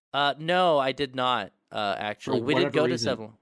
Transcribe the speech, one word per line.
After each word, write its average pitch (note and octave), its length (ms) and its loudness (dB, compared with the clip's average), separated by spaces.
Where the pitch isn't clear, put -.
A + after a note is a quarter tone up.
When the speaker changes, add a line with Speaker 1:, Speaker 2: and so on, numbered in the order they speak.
Speaker 1:
Uh, C#3+ 260 2
no, E3+ 400 2
I C3+ 140 0
did C3 220 -6
not, B2 360 0
uh, G#2 260 0
actually. G#2+ 400 -4
Speaker 2:
For A2+ 60 -4
Speaker 1:
We C#3+ 80 2
did E3 100 4
Speaker 2:
whatever - 100 0
Speaker 1:
go - 140 2
to F3+ 60 0
Speaker 2:
reason. C3 160 -2
Speaker 1:
seven, A2 320 -6